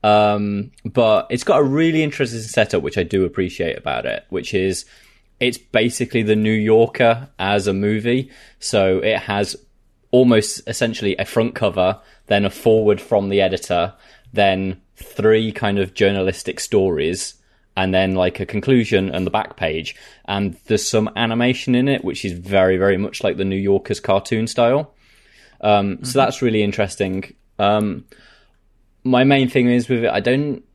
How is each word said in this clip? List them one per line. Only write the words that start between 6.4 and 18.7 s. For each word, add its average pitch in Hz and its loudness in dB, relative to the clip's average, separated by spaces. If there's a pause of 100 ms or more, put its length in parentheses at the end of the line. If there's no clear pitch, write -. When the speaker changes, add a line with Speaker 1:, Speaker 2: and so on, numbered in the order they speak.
Speaker 1:
Yorker 117 2
as 98 -2
a 101 0
movie. 110 -2 (300)
So 95 2
it 107 0
has 101 -4 (540)
almost 123 4
essentially 113 -4
a 98 -4
front 113 -2
cover, 95 0 (260)
then 101 2
a 98 0
forward 107 2
from 98 0
the 98 2
editor, 92 -2 (380)
then 95 0 (160)
three 110 0
kind 101 -2
of 95 -4
journalistic 95 0
stories, 87 -2 (420)
and 95 -2
then, 95 2
like, 92 0
a 98 -6
conclusion 107 0